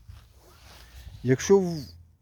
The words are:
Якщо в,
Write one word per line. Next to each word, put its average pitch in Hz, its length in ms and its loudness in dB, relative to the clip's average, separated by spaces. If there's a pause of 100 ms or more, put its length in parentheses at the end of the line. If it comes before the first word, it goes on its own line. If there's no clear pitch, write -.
(1200)
Якщо 131 360 4
в, 175 180 -2 (460)